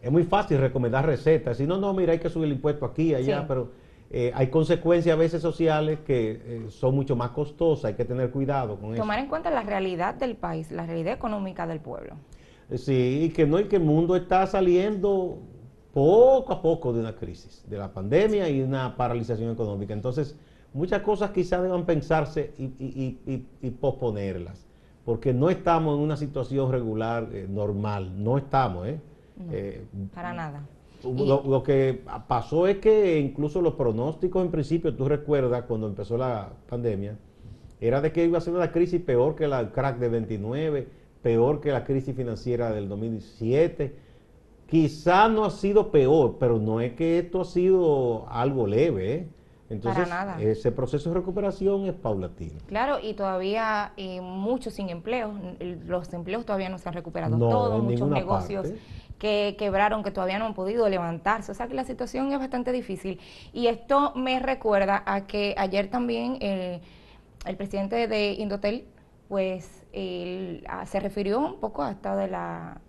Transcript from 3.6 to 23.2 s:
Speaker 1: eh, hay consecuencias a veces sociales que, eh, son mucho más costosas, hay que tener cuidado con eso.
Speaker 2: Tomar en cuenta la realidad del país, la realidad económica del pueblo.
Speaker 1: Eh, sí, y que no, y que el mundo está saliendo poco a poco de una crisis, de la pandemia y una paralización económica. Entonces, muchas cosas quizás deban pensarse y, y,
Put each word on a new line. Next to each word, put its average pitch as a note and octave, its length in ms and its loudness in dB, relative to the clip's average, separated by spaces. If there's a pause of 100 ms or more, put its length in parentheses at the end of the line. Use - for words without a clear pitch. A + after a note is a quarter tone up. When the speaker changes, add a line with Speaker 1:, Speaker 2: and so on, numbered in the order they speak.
Speaker 1:
eh, B2 240 0
hay C3 140 2
consecuencias E3 680 4
a - 40 2
veces E3 220 2
sociales D#3 640 2
que, A#2 400 0
eh, A2+ 260 -10
son C3 260 0
mucho C3+ 200 0
más A#2+ 140 -2
costosas, D3 560 0
hay G#2 80 -2
que - 100 -2
tener B2 260 -2
cuidado C3+ 460 -2
con G#2 160 -8
eso. A3 100 -2
Speaker 2:
Tomar G#3+ 180 -2
en C#4 80 -6
cuenta D#4 220 -4
la C4 120 0
realidad F#3+ 520 -2
del B3 220 -4
país, D#3+ 360 -6
la E3 120 -6
realidad E3 300 -4
económica G3 520 -6
del E3 140 -6
pueblo. - 340 -12 (560)
Speaker 1:
Eh, B2+ 80 -4
sí, B2+ 460 2
y E3 60 2
que D#3+ 160 4
no, D#3+ 140 4
y G#3+ 40 2
que G3+ 120 0
el F3 80 4
mundo D#3+ 320 4
está F#3 300 4
saliendo F#3+ 920 2 (560)
poco A#3 580 8
a - 100 -4
poco D#3 300 2
de A#2 80 0
una A2+ 140 -4
crisis, - 540 -14
de G2+ 100 -8
la G2 140 -8
pandemia F3+ 560 2
y C#3 140 2
una C3 340 -2
paralización A#2 560 -2
económica. G#2 400 -4
Entonces, A2 440 -4 (360)
muchas F3+ 300 -2
cosas G3+ 280 0
quizás F3+ 320 0
deban F3+ 220 0
pensarse D3+ 720 0
y, C3 60 -6
y, C3 640 -6